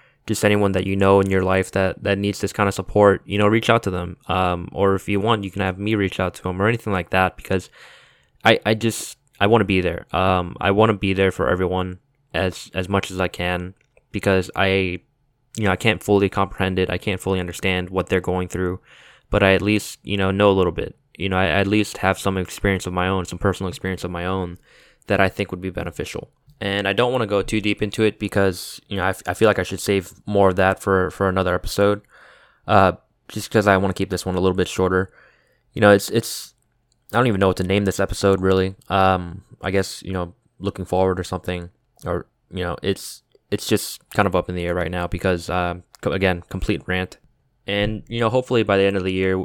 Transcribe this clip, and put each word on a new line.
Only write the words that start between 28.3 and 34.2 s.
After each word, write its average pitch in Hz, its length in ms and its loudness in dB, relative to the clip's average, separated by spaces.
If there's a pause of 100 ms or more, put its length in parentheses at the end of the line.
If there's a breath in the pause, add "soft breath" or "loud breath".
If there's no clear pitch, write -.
you 101 80 -6
know, 90 80 -2
I, 95 60 2
f-, - 160 -8
I 90 80 -4
feel 110 120 4
like 101 120 4
I 92 40 -2
should 90 180 -6
save 98 320 -2 (140)
more 98 240 4
of 90 60 -2
that 92 260 2
for, 92 280 0
for 98 180 -2
another 92 260 0
episode, 101 480 0 (640 soft breath)
uh, 98 260 6 (360)
just - 220 -12
'cause 104 160 2
I 98 100 6
wanna 95 180 0
keep 92 160 -4
this 92 160 -4